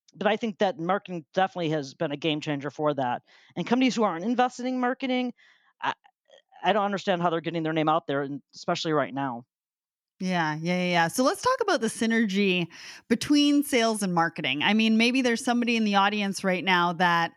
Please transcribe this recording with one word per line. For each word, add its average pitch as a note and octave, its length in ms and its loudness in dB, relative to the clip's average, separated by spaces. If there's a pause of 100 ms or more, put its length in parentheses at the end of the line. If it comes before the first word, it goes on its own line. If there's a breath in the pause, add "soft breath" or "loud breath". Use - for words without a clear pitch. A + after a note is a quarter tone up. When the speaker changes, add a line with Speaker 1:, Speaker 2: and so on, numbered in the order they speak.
(160)
Speaker 1:
but G3 120 -2
I G#3+ 100 2
think A3 220 -6
that F#3+ 200 0
marketing F3+ 540 -4
definitely F#3 360 0
has C#3+ 240 -4
been - 180 -4
a - 60 -6
game D3+ 240 -2
changer C#3+ 300 -4
for D3+ 240 -2
that. B2 260 -4 (340 soft breath)
And F3 100 -4
companies B3+ 300 2
who A3+ 80 2
aren't F3 220 -2
investing B3 420 -2
in B3+ 120 -4
marketing, B3+ 540 -2 (480 soft breath)
I, - 120 -2 (720)
I - 100 2
don't G#3 120 0
understand F#3+ 360 -2
how F3 80 2
they're E3 120 -2
getting E3 220 -4
their D#3 100 -2
name D#3 160 2
out D#3+ 180 2
there, C#3+ 160 0
and C#3 180 -8 (140)
especially E3+ 360 -4
right C#3 220 0
now. B2+ 320 -6 (720)
Speaker 2:
Yeah, F3 400 0
yeah, F3 180 0
yeah, F3+ 140 0
yeah. E3+ 160 4
So B3+ 160 0
let's E4+ 180 0
talk B4+ 200 2
about G4 180 2
the A3+ 80 -2
synergy G3+ 800 0 (400 loud breath)
between C#4+ 560 2
sales A3+ 400 0
and F#3 100 -2
marketing. D3+ 500 -2
I F#3+ 100 4
mean, A3 240 4
maybe A#3+ 240 2
there's A#3 240 0
somebody A#3+ 320 0
in A3 80 0
the G3+ 100 0
audience G3 480 0
right F#3 200 0
now F3 300 2
that, E3+ 440 2